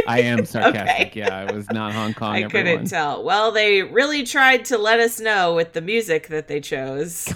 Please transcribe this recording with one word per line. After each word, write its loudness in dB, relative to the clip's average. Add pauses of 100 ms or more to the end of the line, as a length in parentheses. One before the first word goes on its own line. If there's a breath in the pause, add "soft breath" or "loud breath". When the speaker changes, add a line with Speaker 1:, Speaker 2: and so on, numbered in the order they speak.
Speaker 1:
<laughs> 6
Speaker 2:
I 2
am 2
sarcastic, 0
Speaker 1:
Okay. -12
Speaker 2:
yeah. -6
It -6
was -10
not -4
Hong -4
Kong, -4
Speaker 1:
I -2
couldn't 0
Speaker 2:
everyone. 0
Speaker 1:
tell. -4
Well, 2
they 4
really 0
tried 4
to 0
let 4
us 2
know 2
with 0
the -4
music -2
that -6
they -4
chose. -6